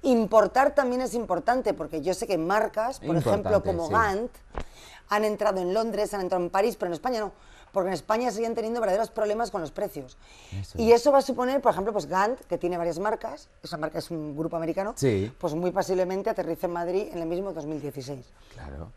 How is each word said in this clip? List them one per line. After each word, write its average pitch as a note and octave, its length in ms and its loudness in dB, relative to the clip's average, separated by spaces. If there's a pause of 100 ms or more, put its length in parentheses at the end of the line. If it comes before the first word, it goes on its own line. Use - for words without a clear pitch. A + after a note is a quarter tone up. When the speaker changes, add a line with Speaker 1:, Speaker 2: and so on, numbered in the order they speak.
Speaker 1:
Importar A#3+ 720 4
también B3+ 260 2
es A#3+ 140 -4
importante, A3 580 0
porque D#3 280 -6
yo F3+ 120 0
sé G3+ 140 -4
que F#3 100 0
marcas, G#3 640 0
por E3 160 -2
Speaker 2:
Importante, G3+ 340 2
Speaker 1:
ejemplo, G3 140 4
como E3+ 240 -2
Speaker 2:
sí. D3+ 60 -2
Speaker 1:
Gant, G#3+ 380 2 (800)
han G#3+ 160 2
entrado G#3 360 0
en F3+ 120 0
Londres, G#3+ 400 0
han G3+ 80 -2
entrado F3+ 220 0
en E3+ 80 -2
París, G3+ 260 2
pero F#3+ 100 -4
en E3+ 60 -2
España A#3 260 -2
no, G3+ 120 -4 (420)
porque F#3+ 160 0
en F#3+ 60 -2
España A3+ 360 0
siguen A3+ 240 -2
teniendo A3+ 240 -2
verdaderos G#3+ 300 2
problemas G#3+ 420 -2
con G3+ 80 -4
los D#3 120 -6
precios. F3 460 -8 (400)
Speaker 2:
Eso - 240 -10
Speaker 1:
Y A3+ 120 6
Speaker 2:
es. A#3 80 8
Speaker 1:
eso C#4+ 100 6
va C#4 60 8
a C4+ 40 8
suponer, B3+ 380 0
por B3 140 4
ejemplo, G3 180 -2
pues G3 140 -2
Gant, F3 360 0
que - 160 -6
tiene F3 200 -2
varias E3+ 220 -2
marcas, A3 500 -4 (120)
esa E3+ 160 -10
marca D#3 220 -6
es - 100 -10
un D3+ 280 -6
grupo D#3+ 180 -4
americano, F#3 400 -4
Speaker 2:
Sí. A2 420 2
Speaker 1:
pues D#3+ 160 -2
muy F3 180 0
posiblemente F#3+ 580 0
aterrice E3+ 380 -4
en F3 40 -2
Madrid F3 400 -2
en F3 60 -10
el E3 100 -6
mismo F3+ 240 -4
dos D#3 140 -8
mil D3+ 160 -6
dieciséis. C3+ 500 -10 (220)
Speaker 2:
Claro. D2 440 -14